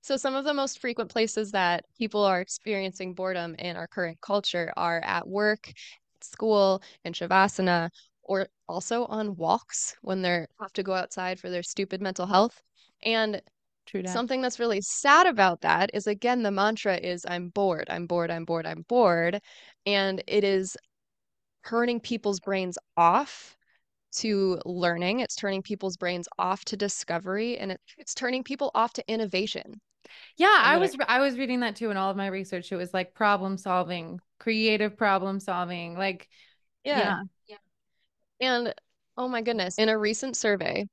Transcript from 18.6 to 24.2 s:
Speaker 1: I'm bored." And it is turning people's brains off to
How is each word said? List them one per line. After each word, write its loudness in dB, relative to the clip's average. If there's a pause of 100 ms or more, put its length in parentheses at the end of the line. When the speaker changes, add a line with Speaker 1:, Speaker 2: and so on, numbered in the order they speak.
Speaker 1:
I'm -8
bored." 4 (460)
And 0
it 2
is 0 (920)
turning 0
people's -4
brains -4 (180)
off 2 (560)
to 0